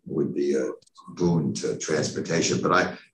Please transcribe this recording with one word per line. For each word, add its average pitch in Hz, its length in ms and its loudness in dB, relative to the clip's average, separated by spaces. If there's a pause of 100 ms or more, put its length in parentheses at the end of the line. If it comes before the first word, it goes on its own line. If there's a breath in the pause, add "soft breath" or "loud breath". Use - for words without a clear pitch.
would - 280 -2
be 71 220 0
a 65 160 -2 (440)
boon 85 380 2
to - 240 -4
transportation. 80 840 0
But - 120 2
I, 90 240 2 (160 loud breath)